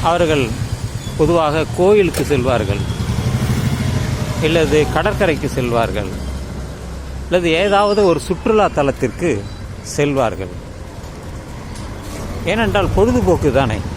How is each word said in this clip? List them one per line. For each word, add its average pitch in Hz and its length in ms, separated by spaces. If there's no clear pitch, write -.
அவர்கள் 165 400
பொதுவாக 156 460
கோயிலுக்கு 185 480
செல்வார்கள், 123 580
இல்லது 156 360
கடற்கரைக்கு 170 560
செல்வார்கள், 117 640
அல்லது 175 300
ஏதாவது 202 520
ஒரு 165 140
சுற்றுலா 208 480
தலத்திற்கு 143 640
செல்வார்கள். 113 580
ஏனென்றால், 196 500
பொழுதுபோக்கு 185 560
தானே. 117 280